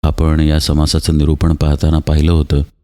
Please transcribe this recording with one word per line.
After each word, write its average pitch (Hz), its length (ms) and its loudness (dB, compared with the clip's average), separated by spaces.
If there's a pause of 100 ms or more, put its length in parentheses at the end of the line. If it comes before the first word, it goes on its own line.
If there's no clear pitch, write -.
आपण 78 380 0
या 78 200 2
समासाचं 76 580 0
निरूपण 78 360 0
पाहताना 76 440 0
पाहिलं 78 340 0
होतं 73 300 0 (200)